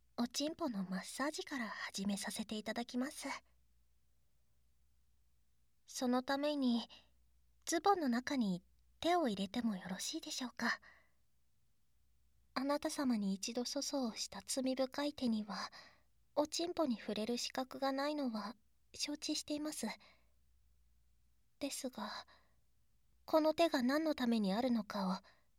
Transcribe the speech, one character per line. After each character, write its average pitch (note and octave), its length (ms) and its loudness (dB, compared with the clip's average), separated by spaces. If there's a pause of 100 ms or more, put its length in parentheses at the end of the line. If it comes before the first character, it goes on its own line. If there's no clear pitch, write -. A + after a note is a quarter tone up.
(160)
お A#3+ 100 2
ち C#4+ 220 -2
ん E4+ 80 -4
ぽ E4 120 0
の G3 160 -2
マ F#3 140 -2
ッ F#3 60 -6
サ - 220 -2
ー D#4 40 2
ジ F4 140 -6
か C#4+ 140 -4
ら A3+ 100 -2
始 - 380 -4
め G3+ 100 2
さ G3 160 -4
せ A3 120 -4
て A3 120 -6
い G#3 80 -6
た A3 100 -4
だ A#3+ 100 -2
き B3 140 -4
ま C4 120 0
す。 - 180 -8 (2500)
そ - 220 -2
の B3+ 160 4
た C#4 120 0
め D4 200 0
に、 A#3+ 320 2 (760)
ズ E4 160 2
ボ G4+ 140 6
ン F#4 60 0
の C#4+ 80 2
中 B3 260 0
に G3 280 0 (360)
手 E4 160 4
を E4 140 4
入 G3+ 80 0
れ G3 100 -2
て B3 140 0
も A3+ 160 0
よ F3+ 140 -8
ろ F#3 80 -4
し - 180 -6
い D#4+ 60 -4
で D4+ 80 -8
し - 120 -4
ょ B3 60 -4
う - 80 -6
か。 A3 240 0 (1700)
あ B3+ 100 -2
な C#4+ 160 2
た D#4+ 80 -2
様 B3+ 300 2
に G3 160 2
一 G3 180 -4
度 B3 120 0
粗 C#4 180 -2
相 C#4 220 0
を A3+ 100 -2
し - 140 -6
た - 180 -10
罪 C4 280 0
深 C4 300 0
い D4 80 0
手 B3+ 160 0
に G#3+ 160 2
は、 G3 260 -6 (640)
お D4 120 4
ち E4+ 200 -2
ん F4 60 -4
ぽ D#4+ 140 2
に A#3 120 0
触 - 160 -4
れ G#3+ 120 -2
る A#3+ 100 0
資 - 160 -4
格 C4 260 -6
が C4+ 140 0
な C#4 160 0
い D4+ 60 0
の C#4 180 0
は G#3+ 240 -6 (380)
承 D4 240 -4
知 D4+ 180 -2
し - 60 -4
て - 100 -6
い D4 80 -2
ま D4+ 140 -2
す。 - 120 -4 (1700)
で C#4 100 -2
す - 200 -6
が、 G#3+ 200 -8 (1160)
こ D#4 160 6
の D#4 100 6
手 E4+ 160 6
が C#4+ 140 2
何 C4+ 200 4
の D#4 120 2
た B3+ 120 0
め A#3 140 4
に F#3+ 140 4
あ A3 80 2
る C4 80 4
の A#3 120 2
か G3 260 -2
を、 F#3 100 0 (400)